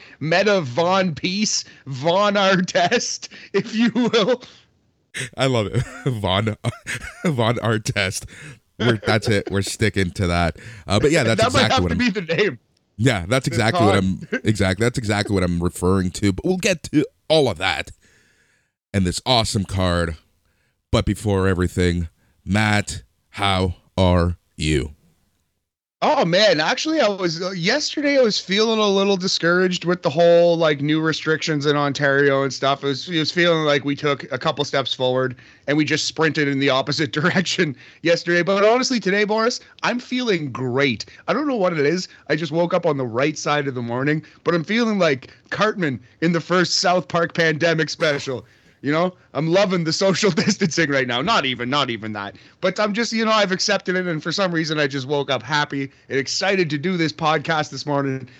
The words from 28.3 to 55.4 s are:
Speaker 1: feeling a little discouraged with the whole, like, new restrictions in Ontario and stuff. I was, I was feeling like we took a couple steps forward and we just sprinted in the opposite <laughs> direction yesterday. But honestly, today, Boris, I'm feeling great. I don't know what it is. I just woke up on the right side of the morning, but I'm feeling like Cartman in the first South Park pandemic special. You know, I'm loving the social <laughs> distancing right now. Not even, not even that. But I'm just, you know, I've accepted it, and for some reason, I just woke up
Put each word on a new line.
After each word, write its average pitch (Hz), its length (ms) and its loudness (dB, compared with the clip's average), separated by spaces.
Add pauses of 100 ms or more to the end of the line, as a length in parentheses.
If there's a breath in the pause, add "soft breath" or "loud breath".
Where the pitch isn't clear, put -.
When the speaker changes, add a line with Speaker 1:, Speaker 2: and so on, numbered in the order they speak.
Speaker 1:
feeling 220 400 0
a 214 100 2
little 196 280 2
discouraged 180 680 0
with 180 180 -2
the 165 80 0
whole, 170 460 6
like, 156 240 2
new 151 200 0
restrictions 156 640 -2
in 147 100 2
Ontario 139 680 2
and 135 80 -4
stuff. 135 320 -2
I - 20 -4
was, 139 240 -4
I 170 80 -2
was 156 140 0
feeling 170 320 2
like 143 200 2
we 143 120 -2
took 143 360 -4
a 127 60 -4
couple 143 260 -4
steps 139 300 -4
forward 127 420 -2 (300 loud breath)
and 143 100 0
we 156 80 2
just 151 220 -2
sprinted 156 420 0
in 139 120 -2
the 139 100 2
opposite 131 420 -2
<laughs> - 0 -
direction 165 640 -2 (260 loud breath)
yesterday. 170 400 2
But 196 220 2
honestly, 240 360 2
today, 196 240 0
Boris, 220 360 0 (220 loud breath)
I'm 208 160 0
feeling 214 540 -4
great. 123 520 -2 (240 loud breath)
I - 40 0
don't 285 160 0
know 262 80 0
what 180 160 0
it 151 120 0
is. 175 240 -2 (200 loud breath)
I 151 80 0
just 156 160 -6
woke 170 200 0
up 175 140 0
on 151 100 2
the 131 100 -4
right 127 300 -2
side 147 300 -2
of 127 80 -4
the 123 80 -6
morning, 135 420 -2 (200 loud breath)
but 165 100 2
I'm 170 100 -2
feeling 220 340 0
like 151 320 0 (200 loud breath)
Cartman 180 500 -2 (220 soft breath)
in 170 100 2
the 165 80 0
first 175 380 0
South 180 300 0
Park 170 260 -2
pandemic 160 560 0
special. 139 560 -2 (360 soft breath)
You 139 100 -2
know, 160 240 0 (160 soft breath)
I'm 156 160 -2
loving 185 340 2
the 165 100 -2
social 196 380 2
<laughs> 156 120 0
distancing 165 480 0
right 135 180 0
now. 120 120 -2
Not 185 240 0
even, 120 240 -4
not 135 220 0
even 110 220 -8
that. 101 240 -10 (240 loud breath)
But 185 180 -2
I'm 208 140 0
just, 220 180 -2
you 226 140 -2
know, 220 80 2
I've 208 180 2
accepted 190 460 -2
it, 185 100 -2
and 160 160 -4
for 175 80 -6
some 185 220 -2
reason, 160 260 -2
I 147 80 2
just 135 220 -6
woke 143 200 -2
up 131 140 -2